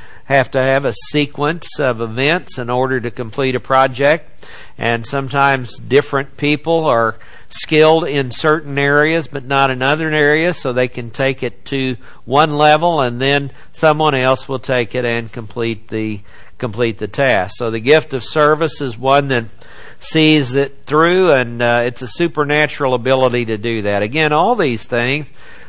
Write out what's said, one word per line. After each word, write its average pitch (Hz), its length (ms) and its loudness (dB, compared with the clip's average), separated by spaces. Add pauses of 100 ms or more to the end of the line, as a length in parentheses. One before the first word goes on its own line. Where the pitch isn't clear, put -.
(240)
have 135 260 2
to 131 120 0
have 135 220 2
a 123 80 0
sequence 147 840 -4
of 127 220 0
events 131 580 -2
in 120 100 -6
order 127 320 0
to 113 100 -4
complete 123 440 -4
a 123 60 0
project, 135 840 2 (320)
and 117 300 -2
sometimes 135 720 0
different 135 580 0
people 151 500 0
are 117 300 2 (320)
skilled 156 580 4
in 139 240 -2
certain 151 460 -2
areas 147 520 2
but 139 160 -8
not 139 260 4
in 127 100 -4
other 156 300 0
areas, 156 480 2
so 131 140 -4
they 127 160 2
can 120 220 -10
take 135 320 -2
it 123 240 -8
to 131 300 -2 (280)
one 147 340 4
level 156 420 4
and 120 200 0
then 139 300 0 (220)
someone 156 420 4
else 131 340 2
will 135 100 -4
take 123 360 -2
it 127 100 -2
and 117 280 -2
complete 113 560 -6
the, 110 320 -4 (380)
complete 113 400 -2
the 107 100 -6
task. 104 480 0
So 117 140 -2
the 113 100 -4
gift 147 320 4
of 123 120 -4
service 151 560 2
is 123 180 -4
one 139 300 4
that 120 160 0 (560)
sees 151 560 2
it 139 280 -2
through, 170 480 4
and, 120 300 2
uh, 120 220 4
it's 123 180 -4
a 123 60 -8
supernatural 147 840 0
ability 123 520 2
to 110 100 -2
do 110 260 -4
that. 101 200 0
Again, 147 300 2
all 180 220 4
these 139 300 0
things 127 460 -2 (380)